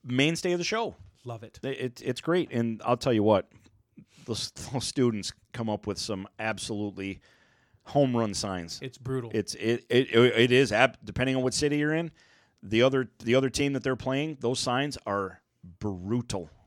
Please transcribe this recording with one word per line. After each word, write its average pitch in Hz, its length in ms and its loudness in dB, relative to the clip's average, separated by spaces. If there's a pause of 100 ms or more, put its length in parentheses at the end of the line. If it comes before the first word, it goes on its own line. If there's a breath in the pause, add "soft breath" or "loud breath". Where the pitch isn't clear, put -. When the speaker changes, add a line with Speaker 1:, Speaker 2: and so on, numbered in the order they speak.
Speaker 1:
mainstay 156 500 2
of 175 40 0
the 175 80 -2
show. 214 300 -4 (280)
Speaker 2:
Love 117 200 -12
it. - 180 -20
Speaker 1:
They, 135 120 -6
it, 127 300 -8
it's 127 180 -4
great. 170 300 0
And 117 320 -2
I'll 120 140 2
tell 127 160 0
you 107 100 4
what, 104 240 4 (760)
those, - 260 -8
<laughs> - 220 -14
those 131 120 -4
students 117 480 0 (200)
come 113 160 -6
up 104 180 -6
with 98 120 -4
some 98 280 -6 (120)
absolutely 101 800 -6 (640 soft breath)
home 135 340 2
run 110 160 0
signs. 90 480 -8
Speaker 2:
It's 131 160 -14
brutal. 127 360 -8
Speaker 1:
It's, 107 220 -2
it, 117 340 -2
it, 123 260 2
it 120 360 6
is, 123 200 6
ab-, 117 320 4
depending 127 320 -2
on 127 80 -2
what 127 100 0
city 147 240 0
you're 151 160 0
in, 165 160 -2 (540 soft breath)
the 110 180 2
other, 131 280 4 (140)
the 113 120 2
other 131 160 4
team 143 220 -2
that 127 100 -4
they're 131 120 0
playing, 139 440 -4
those 123 200 -2
signs 135 460 -2
are 98 360 -4 (380)
brutal. 101 720 -4 (180)